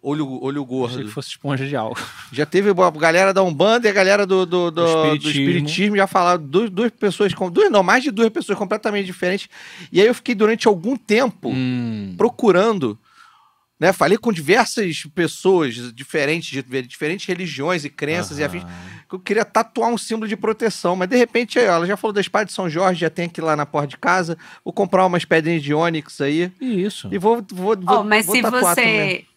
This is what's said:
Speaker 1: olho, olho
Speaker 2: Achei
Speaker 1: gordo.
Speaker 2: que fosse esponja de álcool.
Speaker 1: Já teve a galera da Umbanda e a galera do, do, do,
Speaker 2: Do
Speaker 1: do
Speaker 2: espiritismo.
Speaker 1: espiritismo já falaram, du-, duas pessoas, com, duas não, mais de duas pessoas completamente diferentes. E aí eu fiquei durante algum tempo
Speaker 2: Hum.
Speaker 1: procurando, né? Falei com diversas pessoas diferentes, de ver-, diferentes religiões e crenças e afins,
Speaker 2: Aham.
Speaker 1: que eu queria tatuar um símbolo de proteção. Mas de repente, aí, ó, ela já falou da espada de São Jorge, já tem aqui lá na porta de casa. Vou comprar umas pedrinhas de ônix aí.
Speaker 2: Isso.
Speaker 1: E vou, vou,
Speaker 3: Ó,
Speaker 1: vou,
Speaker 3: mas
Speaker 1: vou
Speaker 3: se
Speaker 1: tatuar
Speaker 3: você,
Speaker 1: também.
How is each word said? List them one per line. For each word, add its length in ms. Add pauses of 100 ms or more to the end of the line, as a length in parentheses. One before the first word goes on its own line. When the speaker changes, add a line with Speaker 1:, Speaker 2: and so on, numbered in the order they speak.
Speaker 1:
olho, 280 (120)
olho 220
Speaker 2:
Achei 160
Speaker 1:
gordo. 280
Speaker 2:
que 40
fosse 200
esponja 360
de 80
álcool. 260 (300)
Speaker 1:
Já 160
teve 240
a 220
galera 420
da 80
Umbanda 460
e 20
a 40
galera 300
do, 220
do, 240
do, 0
Speaker 2:
Do 100
Speaker 1:
do 60
Speaker 2:
espiritismo. 640
Speaker 1:
espiritismo 480
já 100
falaram, 340
du-, 300
duas 220
pessoas, 420
com, 160
duas 180
não, 140
mais 220
de 80
duas 160
pessoas 280
completamente 500
diferentes. 420 (420)
E 100
aí 60
eu 80
fiquei 220
durante 320
algum 280
tempo 560
Speaker 2:
Hum. 640
Speaker 1:
procurando, 800 (840)
né? 140
Falei 240
com 160
diversas 720 (100)
pessoas 600 (180)
diferentes, 580
de 120
ver-, 240
diferentes 400
religiões 580
e 60
crenças 480
e 60
afins, 180
Speaker 2:
Aham. 80 (380)
Speaker 1:
que 80
eu 20
queria 260
tatuar 440
um 100
símbolo 300
de 80
proteção. 580
Mas 140
de 80
repente, 420
aí, 80
ó, 80
ela 120
já 100
falou 180
da 60
espada 240
de 80
São 180
Jorge, 300
já 100
tem 160
aqui 140
lá 160
na 100
porta 220
de 80
casa. 420 (260)
Vou 80
comprar 320
umas 200
pedrinhas 400
de 100
ônix 460
aí. 400
Speaker 2:
Isso. 500
Speaker 1:
E 80
vou, 340
vou, 200 (140)
Speaker 3:
Ó, 100
Speaker 1:
vou, 80
Speaker 3:
mas 220
Speaker 1:
vou 100
Speaker 3:
se 60
Speaker 1:
tatuar 200 (120)
Speaker 3:
você, 80
Speaker 1:
também. 440 (100)